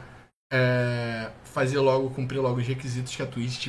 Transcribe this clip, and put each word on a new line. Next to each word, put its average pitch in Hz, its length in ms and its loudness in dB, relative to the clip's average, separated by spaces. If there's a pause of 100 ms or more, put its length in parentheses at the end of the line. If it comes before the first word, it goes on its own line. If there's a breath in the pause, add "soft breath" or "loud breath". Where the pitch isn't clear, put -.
(520 loud breath)
é, 120 800 2 (120)
fazer 139 360 0
logo, 131 360 4
cumprir 135 240 -2
logo 123 200 2
os 120 80 0
requisitos 127 480 -4
que - 60 -4
a 131 80 -4
Twitch 123 400 -4